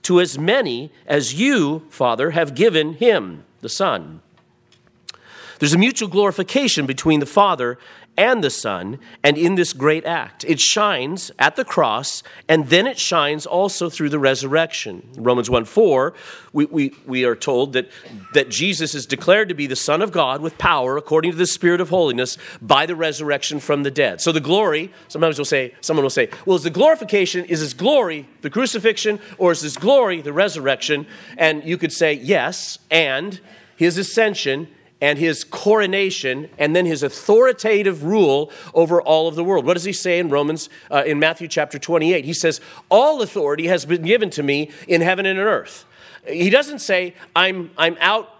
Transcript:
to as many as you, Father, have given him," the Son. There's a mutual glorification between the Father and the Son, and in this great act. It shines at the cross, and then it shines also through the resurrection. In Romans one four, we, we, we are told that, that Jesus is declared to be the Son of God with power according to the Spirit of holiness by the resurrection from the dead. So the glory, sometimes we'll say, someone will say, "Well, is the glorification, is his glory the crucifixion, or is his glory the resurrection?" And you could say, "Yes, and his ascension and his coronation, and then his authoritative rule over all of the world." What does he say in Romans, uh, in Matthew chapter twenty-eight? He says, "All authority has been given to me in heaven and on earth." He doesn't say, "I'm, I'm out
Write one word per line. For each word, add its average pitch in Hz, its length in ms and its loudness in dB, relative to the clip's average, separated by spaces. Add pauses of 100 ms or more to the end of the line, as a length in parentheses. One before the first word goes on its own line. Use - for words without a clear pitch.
to 180 160 4
as 156 200 -2
many 156 520 -2 (140)
as 139 300 0
you, 165 560 0
Father, 127 400 0
have 151 240 -2
given 160 380 2
him," 135 500 0 (180)
the 117 80 -10
Son. 87 520 -4 (1400)
There's 147 160 2
a 165 40 4
mutual 220 300 2
glorification 190 800 0
between 147 340 0
the 139 60 -2
Father 127 520 0 (380)
and 233 260 2
the 143 80 0
Son, 101 480 -6 (260)
and 147 140 4
in 170 180 2
this 175 180 0
great 151 320 0
act. - 420 -6
It 151 120 0
shines 185 800 -2
at 151 200 2
the - 80 -2
cross, 127 580 -2 (240)
and 156 220 4
then 185 180 4
it 262 100 -6
shines 151 480 -2
also 180 440 -2
through 151 200 -4
the 147 100 -2
resurrection. 135 880 -2 (100)
In 113 60 -12
Romans 120 260 2
one 117 160 2
four, 156 480 2 (400)
we, 151 120 2
we, 143 280 -2 (120)
we 127 200 -2
are 117 100 2
told 135 380 -2
that, 127 160 -2 (440)
that 135 160 2
Jesus 151 460 -4
is 131 100 -8
declared 190 440 2
to 175 60 -6
be 143 120 -6
the 131 80 -4
Son 151 260 -2
of 202 120 -4
God 143 280 -2
with 160 160 -10
power 139 380 0
according 160 360 0
to 160 60 -8
the 175 80 2
Spirit 175 360 0
of 160 80 -4
holiness 131 480 0 (240)
by 139 240 2
the 170 100 -6
resurrection 151 640 -4
from 143 240 -2
the 139 80 -2
dead. 123 300 0
So 170 100 0
the 156 80 0
glory, 160 520 0 (180)
sometimes 156 280 0
we'll 143 80 -4
say, 135 360 -2
someone 156 220 0
will 135 60 2
say, 143 200 0 (160)
"Well, 185 100 4
is 147 80 -2
the 170 60 -2
glorification, 190 760 2
is 165 140 -2
his 143 140 -6
glory 175 540 0 (140)
the 147 80 -8
crucifixion, 214 680 -2 (180)
or 180 140 4
is 151 80 -2
his 151 160 -8
glory 208 460 2
the 143 120 -8
resurrection?" 151 720 -2 (320)
And 156 280 2
you 170 120 -2
could 160 140 -4
say, 156 220 2
"Yes, 143 640 -4 (100)
and 160 520 0 (340)
his 165 220 2
ascension 190 720 -2 (320)
and 143 160 2
his 160 280 -2
coronation, 190 1120 -2
and 151 180 2
then 180 100 4
his 156 180 -2
authoritative 208 1000 2
rule 156 480 2 (220)
over 165 280 4
all 160 280 2
of 151 60 -8
the 165 100 -2
world." 180 200 0
What 175 100 2
does 175 100 -6
he 196 80 -4
say 175 260 0
in 175 80 -2
Romans, 147 400 0 (240)
uh, 143 140 2
in 147 140 -2
Matthew 160 280 0
chapter 147 320 -4
twenty-eight? 165 460 0
He 160 80 -6
says, - 260 -2 (300)
"All 269 320 4
authority 160 460 -2
has 170 180 0
been 165 160 0
given 208 300 0
to 147 120 -4
me 143 260 -2 (200)
in 170 100 4
heaven 185 260 0
and 190 140 -2
on 196 60 -2
earth." - 400 -4 (420)
He 175 220 0
doesn't 285 300 2
say, 180 340 -2 (200)
"I'm, 180 440 0
I'm 165 240 2
out 208 280 0 (100)